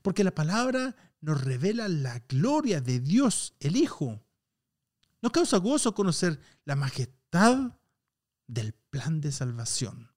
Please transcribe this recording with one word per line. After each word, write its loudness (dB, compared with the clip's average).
porque 0
la 2
palabra -2
nos -2
revela -2
la -2
gloria 2
de 0
Dios, 2
el -2
Hijo. -2
Nos 0
causa 2
gozo 2
conocer 0
la -2
majestad 2
del -6
plan -6
de -4
salvación. -6